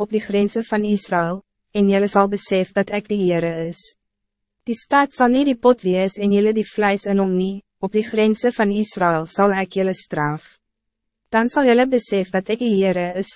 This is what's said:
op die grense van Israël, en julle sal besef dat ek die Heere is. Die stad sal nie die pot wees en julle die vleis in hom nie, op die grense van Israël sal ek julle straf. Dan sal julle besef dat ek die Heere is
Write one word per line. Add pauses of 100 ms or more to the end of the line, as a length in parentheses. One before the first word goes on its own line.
op
die
grense
van
Israël, (400)
en
julle
sal
besef
dat
ek
die
Heere (140)
is. (840)
Die
stad
sal
nie
die (100)
pot
wees
en
julle
die
vleis
in
hom
nie, (160)
op
die
grense
van
Israël
sal
ek
julle
straf. (720)
Dan
sal
julle
besef
dat
ek
die
Heere (100)
is